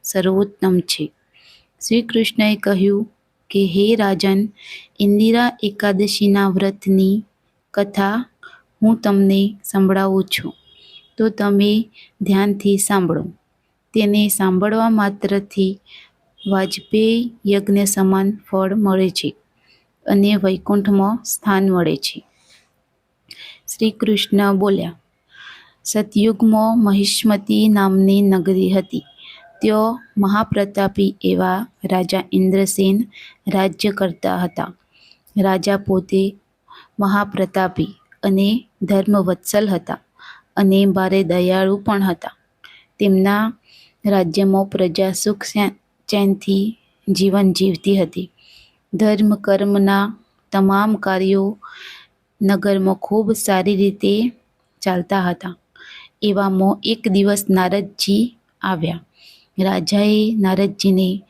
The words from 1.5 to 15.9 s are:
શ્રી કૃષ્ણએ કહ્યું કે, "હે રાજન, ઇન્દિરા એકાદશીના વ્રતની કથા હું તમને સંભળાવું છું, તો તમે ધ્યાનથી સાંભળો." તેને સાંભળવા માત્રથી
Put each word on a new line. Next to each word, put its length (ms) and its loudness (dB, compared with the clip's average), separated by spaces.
શ્રી 140 2
કૃષ્ણએ 540 -2
કહ્યું 560 0
કે, 160 0
"હે 300 2
રાજન, 540 0
ઇન્દિરા 640 2
એકાદશીના 840 0
વ્રતની 760 0
કથા 540 -2
હું 200 2
તમને 640 2
સંભળાવું 600 0
છું, 300 -8
તો 120 0
તમે 600 0
ધ્યાનથી 560 0
સાંભળો." 460 -2
તેને 340 2
સાંભળવા 600 0
માત્રથી 880 -2